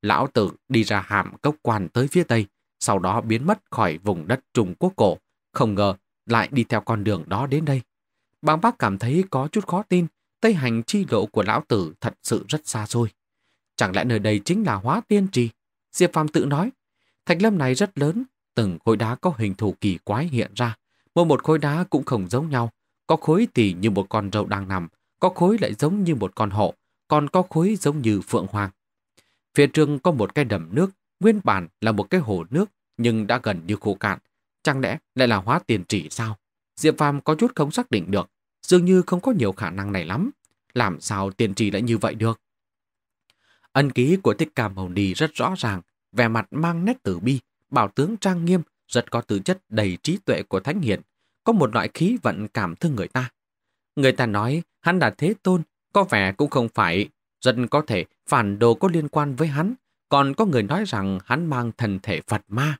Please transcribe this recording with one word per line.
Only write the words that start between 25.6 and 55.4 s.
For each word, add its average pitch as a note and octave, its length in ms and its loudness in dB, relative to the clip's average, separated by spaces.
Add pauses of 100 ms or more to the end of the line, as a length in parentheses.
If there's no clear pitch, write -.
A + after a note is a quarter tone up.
lại - 140 -2
giống F3+ 300 0
như E3 100 2
một G2+ 200 -4
con G#2+ 160 -2
hổ, G2 240 0 (340)
còn D3 200 2
có F#3 220 2
khối F#3+ 260 2
giống D3 240 0
như G#2+ 200 2
phượng F#2+ 300 -2
hoàng. G2+ 200 -2 (840)
Phía C#3+ 120 6
trước D3 220 2 (140)
có F3+ 80 2
một A2+ 240 0
cái D3 100 2
đầm F#2+ 280 -4
nước, F3 180 0 (300)
nguyên G#3+ 240 4
bản F#2+ 240 0 (120)
là A2+ 120 0
một G2+ 180 -2
cái F3+ 100 2
hồ G2+ 300 -2
nước, F3 200 0 (260)
nhưng A2+ 300 0
đã A#2+ 160 0
gần G2 240 -2
như G#2 140 -2
khô G#2 140 -2
cạn. F#2+ 240 -4 (440)
Chẳng C3+ 180 0
lẽ A#2+ 180 -2 (160)
lại B2+ 140 2
là A2+ 80 2
Hóa G#2 220 0
Tiên G#2+ 260 -2
Trì E2 260 -4
sao? A2 260 -8 (400)
Diệp D#3 220 2
Phàm C#3+ 220 0
có D#3 140 0
chút A3+ 200 2
không D3 160 0
xác B3 200 -4
định F#2 200 -2
được, G2 200 -2 (320)
dường F3+ 220 4
như F#3 180 6
không F3+ 180 -2
có C4 120 0
nhiều A#2 200 0
khả F#2+ 180 -6
năng G2 220 -6
này F#2 120 -4
lắm. C3 260 -2 (440)
Làm G2+ 260 -2
sao G2 300 -4
tiên G2 240 -2
trì G#2 160 -2
lại G2 120 -4
như A#2 160 -2
vậy F2 160 -4
được? A2 260 -4 (1300)
Ân C#3 200 2
ký C3+ 240 4
của B2 180 2
Thích - 200 -2
Ca A2+ 140 -2
Mâu F#2+ 200 -8
Ni F#2 260 0
rất D3+ 200 -4
rõ B2+ 240 -2
ràng, G2 240 -6 (300)
vẻ A#2 160 2
mặt A2+ 220 -2
mang E3+ 340 -2
nét A#3+ 180 0
từ F#2 160 -4
bi, B2 220 -2 (300)
bảo A2+ 180 2
tướng D#3+ 280 -2
trang F3+ 280 -2
nghiêm, F3 180 2 (260)
rất - 220 -2
có A#2 100 -2
tư G#2 180 -2
chất - 300 -4
đầy G#2 340 -2
trí E3+ 140 -2
tuệ G2 260 -2
của F#2+ 180 -2
thánh E3+ 200 -4
hiền, A2 200 0 (440)
có A#3 80 2
một C#3 220 2
loại G#2+ 200 0
khí G#3 280 0
vận G#2 260 -2
cảm F2+ 280 -4
thương D#3 200 -2
người F#2+ 120 -4
ta. B2+ 220 -6 (640)
Người C3 160 4
ta B2+ 140 0
nói A2+ 360 -2 (180)
hắn F3+ 180 0
là C3 120 2
Thế E3 320 -2